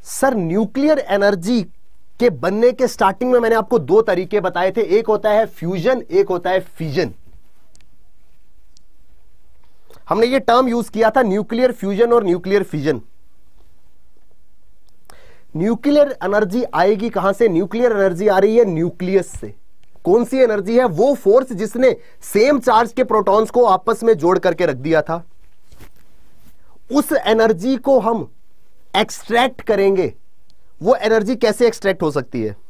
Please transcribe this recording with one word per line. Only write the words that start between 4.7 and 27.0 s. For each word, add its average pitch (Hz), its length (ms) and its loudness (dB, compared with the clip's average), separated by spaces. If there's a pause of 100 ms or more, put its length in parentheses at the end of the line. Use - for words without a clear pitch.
थे, 233 100 0 (160)
एक 226 80 0
होता 214 240 0
है 214 160 4
फ्यूजन, 190 640 -2
एक 190 180 2
होता 180 220 -2
है 185 100 2
फिजन। 160 520 -4 (3000)
हमने 208 180 4
ये 262 140 2
टर्म 247 280 4
यूज़ 233 220 -2
किया 220 200 2
था 233 120 2
न्यूक्लियर 226 500 0
फ्यूजन 202 400 0
और 233 120 4
न्यूक्लियर 185 380 2
फिजन। 147 380 -2 (2500)
न्यूक्लियर 269 680 2
एनर्जी 202 380 0 (120)
आएगी 202 360 2
कहां 196 220 0
से? 226 160 2
न्यूक्लियर 214 440 2
एनर्जी 196 360 2
आ 190 100 4
रही 214 180 4
है 240 80 6
न्यूक्लियस 180 680 0 (100)
से। 104 140 -12 (500)
कौन 220 200 4
सी 262 180 2
एनर्जी 214 360 2
है? 254 60 4
वो 220 300 2
फोर्स 247 380 4
जिसने 220 440 2 (360)
सेम 262 280 4
चार्ज 233 320 4
के 254 120 0
प्रोटॉन्स 220 460 2
को 247 140 4
आपस 214 400 2
में 226 100 6
जोड़ 180 240 4
करके 175 280 2
रख 143 100 0
दिया 151 260 2
था। 165 200 -6 (1700)
उस 294 200 2